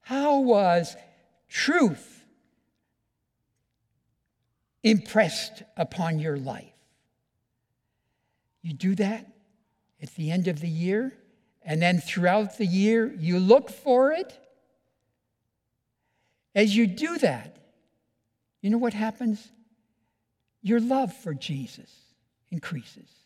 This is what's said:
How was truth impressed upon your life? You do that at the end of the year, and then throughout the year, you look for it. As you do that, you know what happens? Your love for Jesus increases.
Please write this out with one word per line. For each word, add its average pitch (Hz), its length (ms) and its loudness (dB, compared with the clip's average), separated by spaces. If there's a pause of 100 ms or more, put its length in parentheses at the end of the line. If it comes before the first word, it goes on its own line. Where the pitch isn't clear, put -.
How 277 400 0
was 196 540 2 (540)
truth - 760 0 (2500)
impressed - 800 0 (140)
upon 165 420 -4
your 151 180 -4
life? 131 280 -10 (2000)
You 165 120 -8
do 190 220 -2
that 208 300 -4 (760)
at 143 140 -16
the 156 140 -6
end 175 180 -2
of 160 120 -4
the 170 100 -6
year, 190 480 -4 (460)
and 160 180 -2
then 175 180 2
throughout 190 580 0
the 220 80 -2
year, 214 520 2
you 175 220 0
look 214 300 6
for 262 420 2
it. 339 260 -6 (2250)
As 208 220 4
you 233 100 6
do 311 340 -4
that, 131 380 -2 (1040)
you 196 80 -2
know 220 80 2
what 233 160 -2
happens? 220 540 -4 (1120)
Your 226 200 2
love 247 340 -2
for 165 180 -12
Jesus 135 580 -10 (600)
increases. - 580 -12 (160)